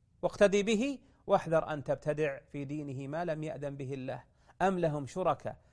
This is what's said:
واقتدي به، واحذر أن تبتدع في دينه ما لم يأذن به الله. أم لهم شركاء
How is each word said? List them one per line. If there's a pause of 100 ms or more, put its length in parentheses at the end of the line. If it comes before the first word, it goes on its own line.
(220)
واقتدي
به، (280)
واحذر
أن
تبتدع (120)
في
دينه
ما
لم
يأذن
به
الله. (380)
أم
لهم
شركاء (160)